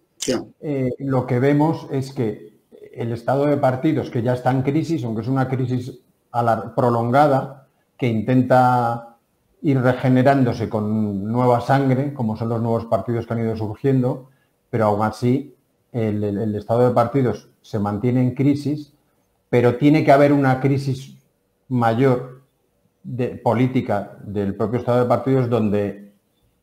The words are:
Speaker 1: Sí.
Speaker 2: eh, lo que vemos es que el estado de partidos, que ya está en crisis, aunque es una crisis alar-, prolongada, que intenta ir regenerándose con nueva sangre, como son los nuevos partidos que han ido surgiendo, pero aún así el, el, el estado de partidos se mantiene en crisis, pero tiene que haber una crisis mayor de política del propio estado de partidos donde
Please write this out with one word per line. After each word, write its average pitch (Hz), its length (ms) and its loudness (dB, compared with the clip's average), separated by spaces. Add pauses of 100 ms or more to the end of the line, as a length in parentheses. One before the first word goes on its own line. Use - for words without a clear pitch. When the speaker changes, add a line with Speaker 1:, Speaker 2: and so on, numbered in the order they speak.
(200)
Speaker 1:
Sí. - 140 -4 (260)
Speaker 2:
eh, 135 380 -4
lo 131 300 -2
que 127 120 0
vemos 147 520 2
es 135 200 -6
que - 480 -6 (320)
el 120 220 -8
estado 127 320 -2
de 147 100 2
partidos, 127 540 0
que 120 140 -4
ya 123 100 0
está 123 160 -2
en 131 140 0
crisis, 143 400 -2
aunque 113 180 -4
es 104 60 -6
una 131 200 -2
crisis 127 520 -6 (320)
alar-, 117 440 0
prolongada, 127 920 2 (300)
que - 100 -2
intenta 123 1120 2 (420)
ir 139 180 2
regenerándose 127 920 2
con 104 640 -2
nueva 123 300 2
sangre, 139 540 0
como 110 200 -4
son 113 140 -4
los 117 120 -2
nuevos 113 260 -2
partidos 113 380 -2
que - 80 -6
han 117 120 -4
ido 113 100 -2
surgiendo, 123 760 -2 (400)
pero 110 160 2
aún 104 160 2
así 123 520 -2 (380)
el, 107 300 -2
el, 104 160 -4
el 107 160 -4
estado 120 340 2
de 120 60 0
partidos 120 540 0 (120)
se - 180 -8
mantiene 104 420 0
en 127 140 0
crisis, 139 580 -2 (560)
pero 120 280 4
tiene 147 260 4
que 135 80 4
haber 143 220 6
una 135 260 2
crisis 135 560 -2 (540)
mayor 123 680 0 (720)
de 123 300 -6
política 117 840 0
del 101 340 -4
propio 113 240 -2
estado 123 200 0
de 123 60 2
partidos 123 440 0
donde 104 600 -2 (520)